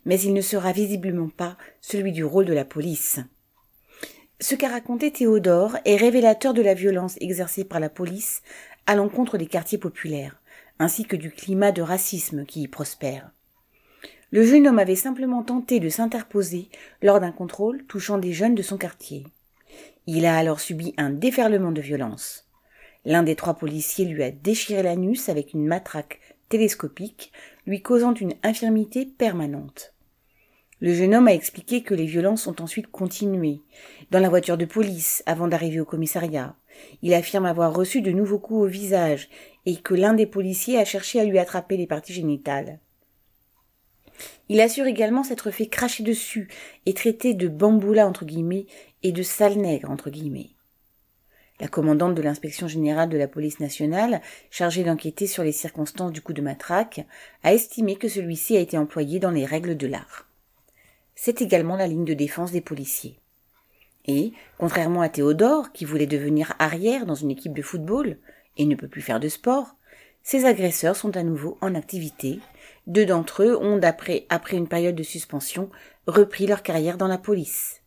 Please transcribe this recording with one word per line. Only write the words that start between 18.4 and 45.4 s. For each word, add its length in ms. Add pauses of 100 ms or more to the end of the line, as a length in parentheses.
de 60
son 160
quartier. 480 (800)
Il 200
a 120
alors 220
subi 380
un 140
déferlement 600
de 80
violence. 680 (560)
L'un 180
des 140
trois 160
policiers 500
lui 200
a 80
déchiré 520
l'anus 460
avec 240
une 120
matraque 540 (300)
télescopique, 840 (340)
lui 160
causant 320
une 200 (100)
infirmité 640
permanente. 880 (880)
Le 120
jeune 220
homme 140
a 40
expliqué 480
que 120
les 120
violences 420
ont 120
ensuite 280
continué 760 (500)
dans 80
la 80
voiture 300
de 80
police 600
avant 220
d'arriver 320
au 60
commissariat. 680 (480)
Il 120
affirme 320
avoir 280
reçu 280
de 100
nouveaux 280
coups 260
au 20
visage 600 (360)
et 120
que 160
l'un 200
des 140
policiers 500
a 60
cherché 380
à 20
lui 160
attraper 380
les 100
parties 260
génitales. 680 (1700)
Il 120
assure 260
également 360
s'être 280